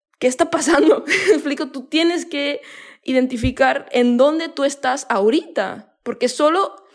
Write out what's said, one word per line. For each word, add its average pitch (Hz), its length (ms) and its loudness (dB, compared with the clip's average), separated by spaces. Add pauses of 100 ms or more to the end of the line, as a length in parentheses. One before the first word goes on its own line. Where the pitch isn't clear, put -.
(200)
qué 247 80 0
está 320 240 0
pasando. 311 540 2 (100)
<laughs> 370 140 -2
¿Me 415 60 6
explico? 294 320 -4
Tú 262 200 -14
tienes 339 380 0
que 285 340 -6 (440)
identificar 254 920 0
en 247 240 2
dónde 311 320 2
tú 277 160 -4
estás 277 440 -4
ahorita, 214 920 -2
porque 240 240 -4
solo 311 540 0 (140)